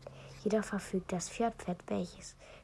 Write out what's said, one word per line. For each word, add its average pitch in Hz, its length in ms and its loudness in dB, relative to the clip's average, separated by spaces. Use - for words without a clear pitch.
Jedoch 214 200 6
verfügt - 480 0
das 175 180 0
Fjordpferd, 226 580 0
welches - 480 -2